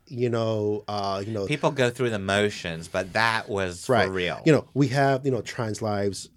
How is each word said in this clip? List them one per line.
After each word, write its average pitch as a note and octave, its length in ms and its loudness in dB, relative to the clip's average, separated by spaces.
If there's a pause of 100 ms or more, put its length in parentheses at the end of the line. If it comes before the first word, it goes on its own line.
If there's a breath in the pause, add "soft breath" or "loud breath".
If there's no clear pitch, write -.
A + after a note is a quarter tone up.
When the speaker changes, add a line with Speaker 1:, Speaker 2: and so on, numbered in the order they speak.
Speaker 1:
you B2 220 -2
know, A2 580 0
uh, G2 380 -2
you A2 80 -6
know, G2 120 -4
Speaker 2:
People D3+ 260 0
go C3 180 0
through B2 220 -2
the G#2+ 80 -2
motions, F#2+ 680 0
but F#2 240 -4
that A2+ 380 2
was F#2+ 400 -2
Speaker 1:
Right. A2+ 160 4
Speaker 2:
for F#2+ 80 -2
real. F2 320 -2
Speaker 1:
You D#3+ 80 8
know, B2+ 200 4
we C3+ 160 2
have, C3+ 360 2
you C3+ 60 2
know, A2+ 100 0
Trans A2 400 -6
Lives, G2+ 560 -2